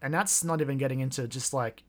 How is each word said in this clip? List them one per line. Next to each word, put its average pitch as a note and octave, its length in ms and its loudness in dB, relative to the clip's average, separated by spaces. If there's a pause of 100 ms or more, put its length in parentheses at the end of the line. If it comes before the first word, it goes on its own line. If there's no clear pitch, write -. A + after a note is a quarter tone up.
and C#3 120 -2
that's F#3+ 320 2
not E3 160 2
even C#3 160 0
getting C3 240 0
into C3 260 -2
just, B2 260 -4
like, A#2+ 360 -2